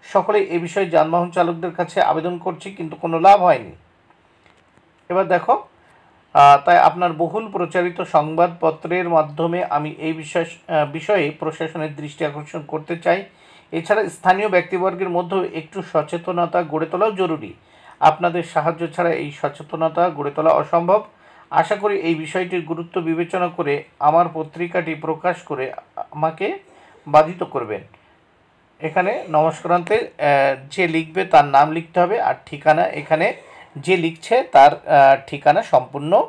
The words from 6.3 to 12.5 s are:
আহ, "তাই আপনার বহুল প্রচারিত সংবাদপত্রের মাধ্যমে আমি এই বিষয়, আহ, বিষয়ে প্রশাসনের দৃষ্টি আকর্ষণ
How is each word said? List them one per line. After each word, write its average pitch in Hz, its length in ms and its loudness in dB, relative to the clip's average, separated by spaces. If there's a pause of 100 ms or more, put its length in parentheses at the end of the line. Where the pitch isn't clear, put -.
আহ, 143 320 8
"তাই 175 120 6
আপনার 170 360 2
বহুল 170 380 -4
প্রচারিত 180 500 -2
সংবাদপত্রের 165 1080 0
মাধ্যমে 165 540 0
আমি 151 340 -4
এই 160 160 -6
বিষয়, 160 320 -4 (220)
আহ, 156 180 0
বিষয়ে 160 460 -2
প্রশাসনের 156 640 -8
দৃষ্টি 147 300 -8
আকর্ষণ 147 360 -10